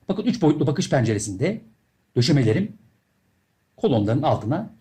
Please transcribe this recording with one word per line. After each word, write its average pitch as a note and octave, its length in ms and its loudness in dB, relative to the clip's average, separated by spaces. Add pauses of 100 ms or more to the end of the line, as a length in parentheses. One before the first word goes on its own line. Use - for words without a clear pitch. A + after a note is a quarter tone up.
Bakın G3+ 160 -4
üç A#3 160 -2
boyutlu D3 260 2
bakış D#3 220 -2
penceresinde A2+ 720 -2 (540)
döşemelerim B2+ 640 2 (1000)
kolonların A#2+ 440 0
altına D3 600 -2